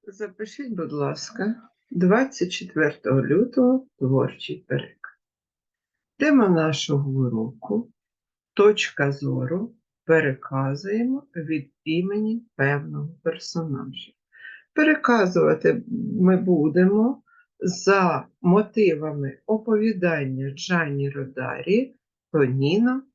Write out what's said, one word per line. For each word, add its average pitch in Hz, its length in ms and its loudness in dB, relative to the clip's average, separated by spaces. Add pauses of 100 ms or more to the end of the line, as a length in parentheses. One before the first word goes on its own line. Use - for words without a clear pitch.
(140)
Запишіть, 214 600 -10
будь 160 160 -6
ласка, 147 760 -6 (220)
двадцять 180 600 2
четвертого 147 760 0
лютого 247 640 2 (120)
творчий - 680 -2
переклад. - 480 -8 (1000)
Тема 269 320 4
нашого 147 640 0
уроку — 131 800 -2 (640)
точка 202 580 2
зору, 139 640 -4 (300)
переказуємо 160 1160 -2 (120)
від 156 360 -6 (120)
імені 208 640 -2 (100)
певного 147 680 -4
персонажа. 139 880 -8 (600)
Переказувати 180 1080 2 (380)
ми 185 160 6
будемо 185 880 2 (360)
за 180 680 0 (140)
мотивами 160 1040 2
оповідання 180 1040 -2
Джанні 143 580 -2
Родарі 139 840 -4 (360)
"Тоніно 156 720 2 (100)